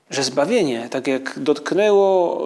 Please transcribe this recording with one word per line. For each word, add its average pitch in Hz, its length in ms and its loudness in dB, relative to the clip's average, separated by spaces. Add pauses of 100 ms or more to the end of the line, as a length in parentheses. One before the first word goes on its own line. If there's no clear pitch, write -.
że 135 140 -4
zbawienie, 135 640 0
tak 135 180 -4
jak 131 320 -4
dotknęło, 190 1080 2